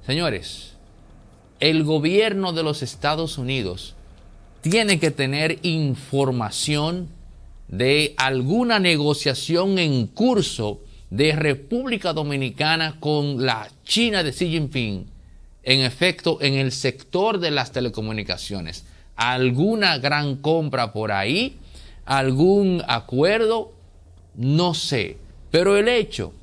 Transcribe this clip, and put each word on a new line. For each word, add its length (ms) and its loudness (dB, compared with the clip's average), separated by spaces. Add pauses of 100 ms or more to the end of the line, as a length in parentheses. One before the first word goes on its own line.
Señores, 680 -4 (840)
el 240 4
gobierno 680 2
de 100 -2
los 200 -2
Estados 560 -4
Unidos 560 -4 (680)
tiene 400 2
que 100 2
tener 520 0
información 1500 -2 (580)
de 500 2
alguna 600 2
negociación 1000 2
en 260 2
curso 720 0 (300)
de 220 2
República 800 -2
Dominicana 880 -2
con 440 0
la 240 0 (160)
China 380 2
de 80 0
Xi 180 -2
Jinping, 580 -2 (580)
en 160 4
efecto, 600 0
en 140 0
el 160 0
sector 680 -2
de 100 -2
las 220 -2
telecomunicaciones, 1120 -6 (360)
alguna 800 2
gran 380 -2
compra 580 0
por 180 -2
ahí, 460 -2 (480)
algún 840 2
acuerdo, 840 0 (640)
no 380 2
sé. 460 -4 (320)
Pero 260 4
el 120 4
hecho 440 -2 (100)